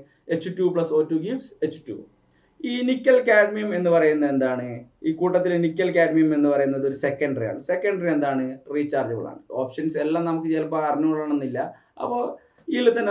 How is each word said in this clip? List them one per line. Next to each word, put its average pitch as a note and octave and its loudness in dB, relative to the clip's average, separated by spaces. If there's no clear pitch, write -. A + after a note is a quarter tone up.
എച്ച് E3 -6
ടു F3+ 2
പ്ലസ് E3 -2
ഒ - 6
ടു D#3+ 2
gives B3+ -8
എച്ച് D#3 -8
ടു. G#2 -10
ഈ A#3+ -4
നിക്കൽ B3+ 4
കാഡ്മിയം G#3 4
എന്ന് F3 2
പറയുന്നത് D3+ 4
എന്താണ്? B2+ -2
ഈ D#3+ 2
കൂട്ടത്തിൽ F3+ 4
നിക്കൽ E3+ 0
കാഡ്മിയം D#3+ 6
എന്ന് D3 4
പറയുന്നത് C#3 0
ഒരു C3+ -6
സെക്കൻഡറി C#3 -2
ആണ്. - -10
സെക്കൻഡറി F3+ -2
എന്താണ്? C3+ 0
റീചാർജബിൾ B2 -4
ആണ്. - -20
ഓപ്ഷൻസ് D3+ -6
എല്ലാം E3 -2
നമുക്ക് D#3+ -4
ചിലപ്പോൾ D#3 -2
അറിഞ്ഞുകൊള്ളണമെന്നില്ല. D3 -2
അപ്പോ A#3+ -4
ഇതിൽ B3 0
തന്നെ G#3 0